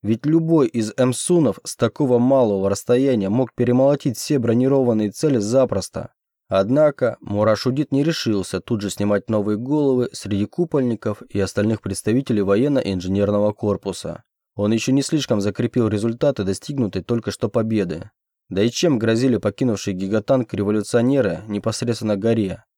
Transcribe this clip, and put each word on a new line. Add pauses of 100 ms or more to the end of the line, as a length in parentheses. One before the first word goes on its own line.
Ведь
любой
из
эмсунов
с
такого
малого
расстояния
мог
перемолотить
все
бронированные
цели
запросто. (360)
Однако
Мурашудит
не
решился
тут
же
снимать
новые
головы
среди
купольников
и
остальных
представителей
военно-инженерного
корпуса. (320)
Он
еще
не
слишком
закрепил
результаты
достигнутой
только
что
победы. (380)
Да
и
чем
грозили
покинувшие
гигатанк
революционеры
непосредственно
горе? (140)